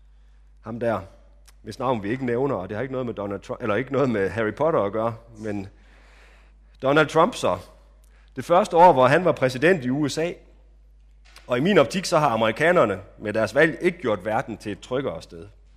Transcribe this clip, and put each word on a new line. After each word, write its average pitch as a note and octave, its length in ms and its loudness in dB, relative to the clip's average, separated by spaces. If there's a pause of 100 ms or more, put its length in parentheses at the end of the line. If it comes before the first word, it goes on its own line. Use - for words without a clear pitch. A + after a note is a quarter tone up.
(600)
ham A2+ 180 -12
der, A2 220 -2 (600)
hvis G#2+ 180 -14
navn B2 240 -2
vi G2 60 -4
ikke C3 160 -4
nævner, B2 300 -2
og F#2 140 -6
det G#2 80 -8
har A2 40 -4
ikke C3+ 100 -8
noget B2+ 140 -6
med A2+ 80 -8
Donald G2+ 280 -8
Trump, - 200 -12
eller G#2+ 140 -2
ikke C3 180 -4
noget C3 160 2
med G2 200 0
Harry G#2+ 240 -4
Potter D#3 260 0
at G2+ 120 -2
gøre, A2+ 240 -4 (220)
men G#2 300 -8 (1120)
Donald C#3+ 260 2
Trump E3+ 280 2
så. F#2 220 -2 (760)
Det B2+ 100 -10
første F3 320 2
år, F3 160 10
hvor B2+ 140 6
han E3 180 4
var D#3+ 60 2
præsident C3+ 540 0
i B2+ 40 -2
U C#3+ 180 -2
S - 100 -6
A, E3 160 -4 (1120)
og B2 100 -2
i B2+ 40 0
min F#3+ 160 4
optik, E3+ 280 2
så E3 140 2
har D3 100 2
amerikanerne A2+ 720 2 (180)
med G#2 140 -6
deres A2 220 -2
valg D#3 260 2
ikke F3 160 -2
gjort G#2 280 -4
verden A2 320 -4
til G#2+ 140 -10
et F#2+ 80 -10
tryggere B2+ 420 -8
sted. E2+ 260 -20 (280)